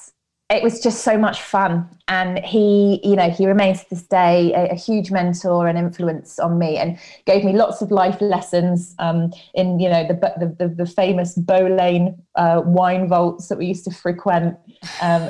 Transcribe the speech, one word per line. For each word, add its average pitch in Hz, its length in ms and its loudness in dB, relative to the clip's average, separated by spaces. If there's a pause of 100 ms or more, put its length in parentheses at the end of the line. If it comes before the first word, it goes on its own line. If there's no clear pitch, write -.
(500)
it 220 140 0
was 233 180 -2
just 233 220 -2
so 220 140 2
much 214 240 -2
fun. 175 460 -2 (200)
And 185 320 -4
he, 202 640 2
you 202 120 2
know, 180 140 4
he 190 160 0
remains 196 380 2
to - 80 -20
this 175 120 -8
day 175 500 4
a, 175 180 0
a 175 40 -4
huge 196 360 -4
mentor 175 560 0
and 170 100 0
influence 170 600 -4
on 170 180 0
me, 160 200 0
and 170 200 -4 (280)
gave 196 180 4
me 190 100 2
lots 220 280 0
of 202 100 -4
life 190 300 2
lessons, 180 760 -2
um, 170 340 -2 (220)
in, 185 260 0
you 180 100 0
know, 165 180 2
the, 175 80 -2 (240)
the, 170 280 -4
the, 170 60 -4
the 175 120 -4
famous 180 500 -2
Bow 185 320 2
Lane, 180 520 0 (160)
uh, 170 300 2
wine 180 420 2
vaults 175 420 0
that 196 80 -4
we 180 100 -4
used 180 180 -6
to 170 60 -8
frequent, 175 680 -2 (440)
um, 170 280 2